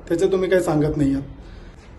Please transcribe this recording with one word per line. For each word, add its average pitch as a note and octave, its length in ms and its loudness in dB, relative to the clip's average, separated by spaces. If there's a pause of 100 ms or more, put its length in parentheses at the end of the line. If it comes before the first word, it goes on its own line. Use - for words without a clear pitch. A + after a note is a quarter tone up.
त्याचं F3+ 240 2
तुम्ही F#3 180 0
काय F#3 100 4
सांगत D3+ 380 2
नाही C#3 140 2
आहात. C#3 120 -2 (760)